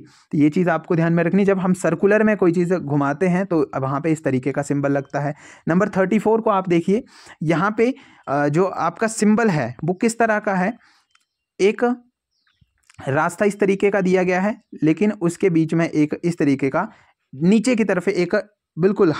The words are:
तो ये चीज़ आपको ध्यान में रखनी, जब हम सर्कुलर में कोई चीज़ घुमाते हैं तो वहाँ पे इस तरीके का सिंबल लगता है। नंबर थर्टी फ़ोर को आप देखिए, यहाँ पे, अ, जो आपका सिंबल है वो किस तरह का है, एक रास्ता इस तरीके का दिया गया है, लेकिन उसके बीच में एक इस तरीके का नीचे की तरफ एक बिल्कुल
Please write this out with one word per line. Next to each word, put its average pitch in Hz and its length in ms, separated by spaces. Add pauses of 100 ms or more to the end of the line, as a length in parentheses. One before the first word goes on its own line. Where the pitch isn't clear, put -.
(320)
तो 143 60
ये 151 120
चीज़ 175 200
आपको 165 260
ध्यान 165 160
में 170 120
रखनी, 185 200
जब 190 140
हम 185 140
सर्कुलर 190 500
में 214 140
कोई 180 160
चीज़ 175 220
घुमाते 147 520
हैं 185 200
तो 160 240 (100)
वहाँ 135 200
पे 160 120
इस 151 120
तरीके 131 280
का 143 100
सिंबल 143 300
लगता 139 280
है। 147 140 (340)
नंबर 185 200
थर्टी 190 300
फ़ोर 220 220
को 226 100
आप 185 180
देखिए, 175 360 (380)
यहाँ 170 360
पे, 240 160 (340)
अ, 143 200
जो 160 160
आपका 170 420
सिंबल 214 420
है 131 360
वो 175 100
किस 226 240
तरह 220 200
का 202 160
है, 185 240 (840)
एक 214 240 (1200)
रास्ता 156 360
इस 202 160
तरीके 196 300
का 202 100
दिया 185 220
गया 180 180
है, 208 200 (220)
लेकिन 165 300
उसके 170 380
बीच 160 240
में 165 140
एक 151 360
इस 170 140
तरीके 139 300
का 170 200 (540)
नीचे 220 340
की 220 80
तरफ 180 240
एक 175 260 (440)
बिल्कुल 190 420